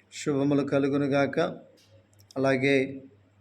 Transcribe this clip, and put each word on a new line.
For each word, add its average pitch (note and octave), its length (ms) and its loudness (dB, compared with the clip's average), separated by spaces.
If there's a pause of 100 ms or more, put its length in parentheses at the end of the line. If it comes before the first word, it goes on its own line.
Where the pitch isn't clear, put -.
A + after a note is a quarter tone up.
(120)
శుభములు C#3+ 500 0
కలుగునుగాక. C#3 760 0 (1000)
అలాగే C3+ 680 0 (380)